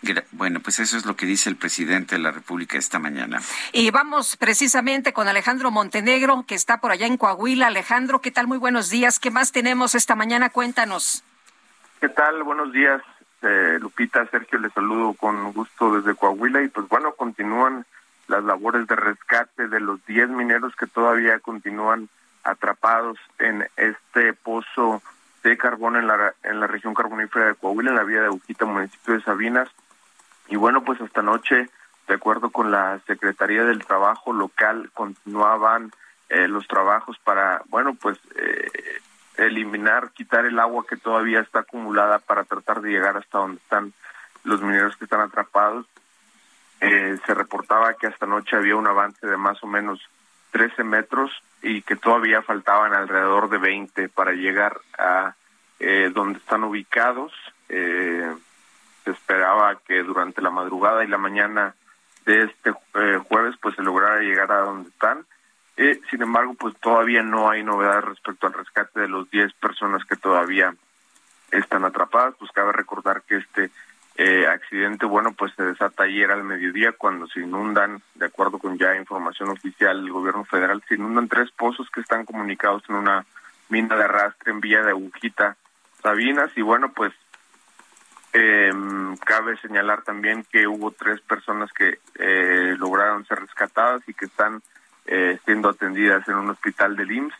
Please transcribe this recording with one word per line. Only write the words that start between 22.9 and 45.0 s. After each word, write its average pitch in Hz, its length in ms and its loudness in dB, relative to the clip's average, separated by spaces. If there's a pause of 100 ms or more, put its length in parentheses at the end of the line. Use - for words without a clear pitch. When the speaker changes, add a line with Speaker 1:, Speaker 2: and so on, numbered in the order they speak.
Speaker 3:
en 110 280 -2 (100)
este 110 560 0
pozo 113 680 -2 (420)
de 117 140 4
carbón 117 380 -2
en 117 120 0
la, 104 260 2 (100)
en 107 160 -4
la 104 80 0
región 104 260 -6
carbonífera 110 540 -2
de 104 80 0
Coahuila, 110 360 -2
en 127 40 0
la 110 80 2
vía 110 160 0
de 107 80 2
Agujica, 104 380 -4
municipio 101 500 -4
de 110 80 -4
Sabinas. 117 460 0 (800)
Y 101 100 -4
bueno, 120 260 4
pues 120 180 -4
hasta 110 200 -4
anoche, 117 480 0 (380)
de 98 60 0
acuerdo 110 380 0
con 110 200 0
la 98 360 2
Secretaría 101 560 0
del 113 220 0
Trabajo 101 480 0
local, 107 600 -2
continuaban, 107 960 0 (380)
eh, 90 180 4
los 101 200 -4
trabajos 104 560 0
para, 98 460 0
bueno, 127 260 0
pues, 110 240 -4 (160)
eh, - 680 -6 (360)
eliminar, 110 760 0
quitar 117 340 0
el 120 140 0
agua 117 280 0
que 117 100 -6
todavía 113 440 0
está 107 180 -2
acumulada 104 600 0
para 104 240 0
tratar 104 380 -4
de 104 100 -4
llegar 98 260 2
hasta 104 220 -4
donde 95 180 -4
están 104 360 -4 (500)
los 104 180 0
mineros 101 360 2
que - 60 -14